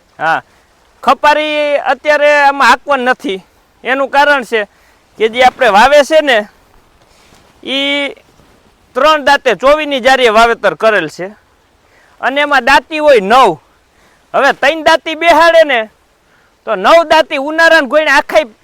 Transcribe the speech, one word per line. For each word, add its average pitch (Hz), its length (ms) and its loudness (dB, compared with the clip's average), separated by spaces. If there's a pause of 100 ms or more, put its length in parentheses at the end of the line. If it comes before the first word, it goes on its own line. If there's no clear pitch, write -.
(180)
હા, 156 240 -4 (600)
ખપારી 294 720 -2
અત્યારે 294 640 -2
આમાં 277 280 0
હાંકવાનું 262 380 0
નથી. 233 360 -4 (420)
એનું 269 240 -4
કારણ 277 340 0
છે 214 260 -6 (500)
કે 220 100 -2
જે 233 140 -2
આપણે 247 260 2
વાવે 254 360 4
છે 311 160 0
ને 240 280 0 (1160)
ઈ 277 500 -6 (800)
ત્રણ 294 300 0
દાંતે 269 300 0
ચોવીસની 285 460 -2
જારીએ 254 280 2
વાવેતર 220 460 0
કરેલ 196 340 0
છે 180 220 -14 (880)
અને 269 200 -4
એમાં 285 240 -2
દાંતી 302 340 -2
હોય 294 220 4
નવ. 196 380 2 (760)
હવે 254 180 0
ત્રણ 311 300 -2
દાંતી 320 320 -2
બેહાડે 330 500 4
ને 233 260 -4 (760)
તો 220 120 -6
નવ 269 280 2
દાંતી 311 320 0
ઉનાળાના 320 440 0
ગોઈને 294 300 -2
આખાય 302 360 0 (180)